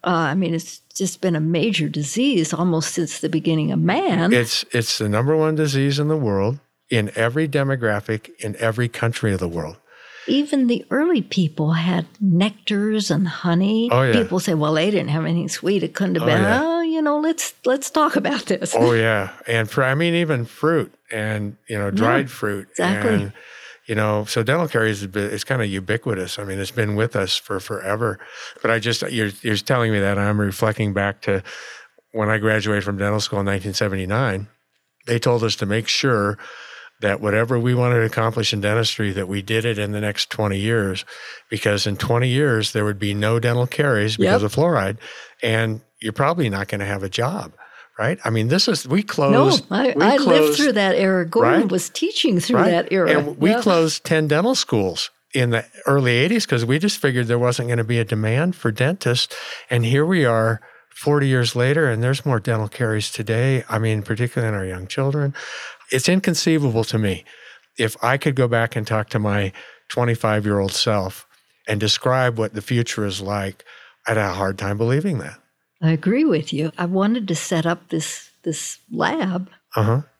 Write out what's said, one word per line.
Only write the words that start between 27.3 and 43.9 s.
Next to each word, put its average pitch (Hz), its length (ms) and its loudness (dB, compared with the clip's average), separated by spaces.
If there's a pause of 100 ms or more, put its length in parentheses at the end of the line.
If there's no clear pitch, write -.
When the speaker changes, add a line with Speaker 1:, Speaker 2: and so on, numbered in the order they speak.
Speaker 2:
for 95 240 -6
forever. 101 580 -4 (440)
But 113 80 2
I 113 80 4
just, 110 240 -2 (100)
you're, 110 160 0 (140)
you're 110 140 0
telling 117 360 0
me 104 80 2
that, 98 180 0
I'm 104 220 0
reflecting 104 540 0
back 101 280 -2
to 98 200 -2 (680)
when 107 180 0
I 110 80 2
graduated 104 460 0
from 101 120 -4
dental 101 240 0
school 101 200 -4
in 98 60 -2
nineteen 98 280 -2
seventy-nine. 101 720 -2 (600)
They 117 120 0
told 120 260 2
us 107 120 0
to 107 100 -4
make 104 220 -2
sure 104 500 0 (600)
that 101 200 0
whatever 113 380 0
we 123 160 2
wanted 123 220 2
to 113 100 4
accomplish 110 480 0
in 101 80 -4
dentistry, 107 500 0
that 95 160 -4
we 98 140 -4
did 113 240 -2
it 110 120 -2
in 104 140 -4
the 104 80 -4
next 104 300 -4
twenty 101 300 -2
years, 101 440 0 (460)
because 104 360 0
in 101 120 -4
twenty 120 300 0
years, 123 440 0
there 107 140 0
would 104 120 -2
be 101 140 -2
no 107 260 0
dental 120 280 0
caries 110 500 0